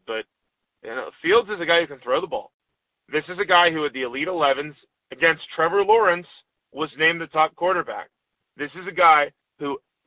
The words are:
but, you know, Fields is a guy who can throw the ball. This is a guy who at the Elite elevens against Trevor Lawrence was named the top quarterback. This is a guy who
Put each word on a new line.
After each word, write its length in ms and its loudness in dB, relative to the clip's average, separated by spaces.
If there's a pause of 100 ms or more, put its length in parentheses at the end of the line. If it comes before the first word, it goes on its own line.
but, 200 -8 (580)
you 60 -14
know, 200 -10 (100)
Fields 300 2
is 100 -8
a 60 -8
guy 140 4
who 80 -2
can 160 -18
throw 160 0
the 80 -6
ball. 240 -10 (560)
This 200 -4
is 120 -10
a 40 -4
guy 280 4
who 120 -4
at 100 -6
the 80 -8
Elite 260 -6
elevens 460 -2 (360)
against 320 0 (140)
Trevor 260 2
Lawrence 440 2 (460)
was 260 -6
named 220 0
the 80 -10
top 280 0
quarterback. 540 -4 (460)
This 140 -8 (100)
is 60 -16
a 80 -10
guy 380 4 (260)
who 200 -6 (280)